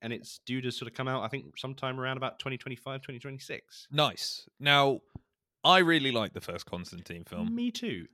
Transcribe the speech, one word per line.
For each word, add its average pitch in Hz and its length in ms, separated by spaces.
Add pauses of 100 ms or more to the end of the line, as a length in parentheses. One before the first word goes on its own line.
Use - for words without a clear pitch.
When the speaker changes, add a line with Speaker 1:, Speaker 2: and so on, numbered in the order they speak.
Speaker 1:
and 113 100
it's - 320
due 127 180
to 123 100
sort 113 180
of - 80
come 131 100
out, 131 140
I 110 60
think, 120 320
sometime 131 400
around 131 180
about 127 220
twenty 131 180
twenty-five, 135 460
twenty 123 160
twenty-six. - 720
Speaker 2:
Nice. 143 560 (120)
Now, 143 420 (640)
I 180 160
really 165 320
like 110 220
the 110 80
first - 240
Constantine 87 600
film. 226 280
Speaker 1:
Me 240 160
too. 208 440